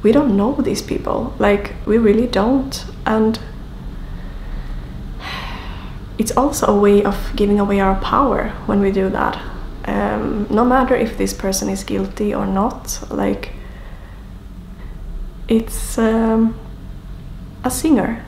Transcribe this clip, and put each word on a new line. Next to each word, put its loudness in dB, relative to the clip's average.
we 8
don't 6
know 4
these 0
people, -4
like, 2
we 4
really 6
don't, 2
and 2
it's -2
also 2
a 6
way 6
of -2
giving 4
away 2
our 2
power 2
when 2
we 4
do 2
that. 0
Um, -2
no 4
matter 4
if 0
this 0
person -2
is -4
guilty -2
or 0
not, -2
like, -2
it's, 0
um, 4
a 0
singer 2